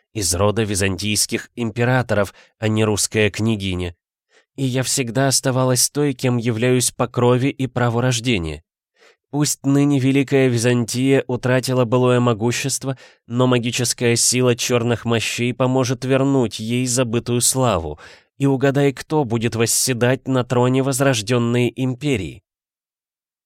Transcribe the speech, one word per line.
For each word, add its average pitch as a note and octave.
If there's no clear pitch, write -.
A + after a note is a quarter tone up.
из F#2
рода G2+
византийских G2+
императоров, A#2
а A2
не A2
русская G#2+
княгиня. G2
И C#3
я C3
всегда B2+
оставалась B2+
той, C#3+
кем B2
являюсь B2
по -
крови B2
и C3+
праву A#2+
рождения. A2+
Пусть C#3+
ныне C#3+
Великая C3+
Византия B2
утратила B2+
былое B2
могущество, B2
но B2
магическая A#2+
сила B2
чёрных A#2+
мощей A#2
поможет B2+
вернуть C3
ей A#2+
забытую A#2+
славу. G2
И C3+
угадай, C#3
кто D3+
будет A2+
восседать A#2+
на B2+
троне B2+
возрождённой B2
империи». B2